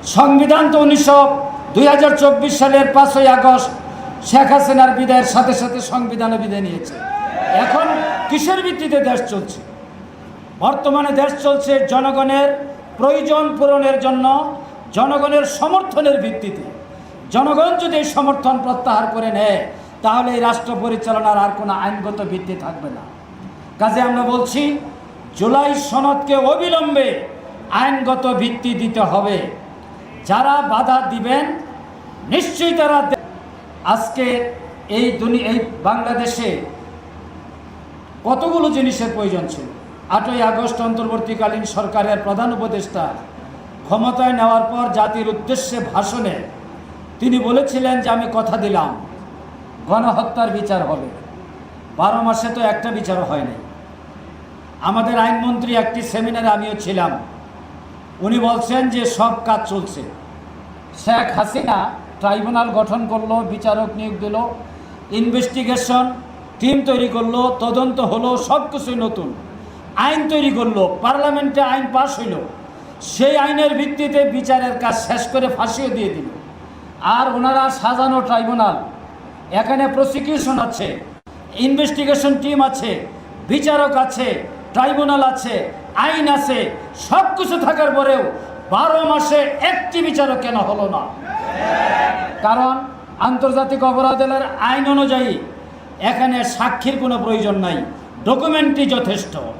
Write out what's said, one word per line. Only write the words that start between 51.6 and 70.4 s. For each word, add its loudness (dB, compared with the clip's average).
বারো 2
মাসে 0
তো -4
একটা 0
বিচারও -2
হয়নি। -4
আমাদের 0
আইনমন্ত্রী 0
একটি 0
সেমিনারে -2
আমিও 0
ছিলাম, -2
উনি 0
বলছেন 0
যে -2
সব 2
কাজ 0
চলছে। -6
শেখ 0
হাসিনা 0
ট্রাইব্যুনাল 0
গঠন 0
করলো, -2
বিচারক 0
নিয়োগ -8
দিল, -4
ইনভেস্টিগেশন 0
টিম 4
তৈরি 2
করলো, 0
তদন্ত 0
হলো, 0
সব 0
কিছুই -6
নতুন। -4
আইন 0
তৈরি 2